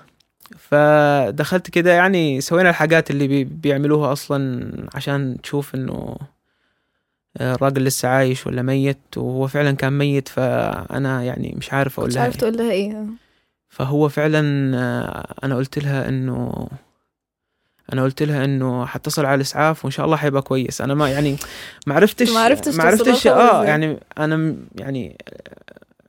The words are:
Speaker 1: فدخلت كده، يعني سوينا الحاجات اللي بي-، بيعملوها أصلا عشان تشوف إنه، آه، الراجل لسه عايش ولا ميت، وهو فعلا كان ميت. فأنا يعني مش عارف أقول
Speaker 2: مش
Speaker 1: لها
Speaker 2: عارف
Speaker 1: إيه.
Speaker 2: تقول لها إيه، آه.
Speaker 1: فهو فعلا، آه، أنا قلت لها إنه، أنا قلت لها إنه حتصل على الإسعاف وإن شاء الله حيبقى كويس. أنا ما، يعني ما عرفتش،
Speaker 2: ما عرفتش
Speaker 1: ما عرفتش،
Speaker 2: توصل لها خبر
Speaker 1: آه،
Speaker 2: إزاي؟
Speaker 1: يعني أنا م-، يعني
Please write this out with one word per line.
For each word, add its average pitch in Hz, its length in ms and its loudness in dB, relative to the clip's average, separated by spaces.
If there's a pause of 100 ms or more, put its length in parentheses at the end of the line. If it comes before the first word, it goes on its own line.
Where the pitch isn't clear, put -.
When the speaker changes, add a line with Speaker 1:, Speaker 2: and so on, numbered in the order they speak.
(580)
Speaker 1:
فدخلت 147 1120 2
كده، 175 240 4
يعني 175 480 2
سوينا 180 280 2
الحاجات 160 420 2
اللي 143 160 0
بي-، 139 160 2
بيعملوها 147 680 0
أصلا 139 600 -4 (240)
عشان 139 480 -4
تشوف 143 320 -6
إنه، - 420 -6 (1200)
آه، 127 180 -2
الراجل 135 280 0
لسه 131 240 -2
عايش 131 400 0
ولا 127 140 -4
ميت، 135 560 -2
وهو 127 300 -4
فعلا 143 240 0
كان 135 260 0
ميت. 139 300 0
فأنا 123 960 -4
يعني - 340 -6
مش - 160 -8
عارف 139 260 -2
أقول 123 100 -2
Speaker 2:
مش 120 60 -2
Speaker 1:
لها 240 80 0
Speaker 2:
عارف 247 100 0
Speaker 1:
إيه. - 60 -12
Speaker 2:
تقول 226 180 0
لها 226 140 -2
إيه، 202 200 -2
آه. 214 140 -8 (640)
Speaker 1:
فهو 147 400 0
فعلا، 147 680 0
آه، 120 560 -4 (100)
أنا 135 120 -2
قلت 135 240 -4
لها 139 300 -2
إنه، 127 580 -4 (1300)
أنا 131 100 0
قلت 135 200 -2
لها 143 220 0
إنه 131 400 -2
حتصل 147 400 -4
على 139 100 2
الإسعاف 143 500 0
وإن 135 60 -4
شاء 143 140 -4
الله 156 120 2
حيبقى 139 240 0
كويس. 135 400 -4
أنا 135 120 -2
ما، 147 160 2
يعني 139 260 0 (520)
ما 143 80 0
عرفتش، 214 340 4
Speaker 2:
ما 226 100 2
عرفتش 226 360 2
Speaker 1:
ما 165 80 2
عرفتش، 214 220 4
Speaker 2:
توصل 240 240 4
لها - 80 6
خبر 240 120 8
Speaker 1:
آه، 190 80 6
Speaker 2:
إزاي؟ 131 100 2
Speaker 1:
يعني 151 320 0 (180)
أنا 156 200 0
م-، 147 380 -2
يعني 131 420 -8 (920)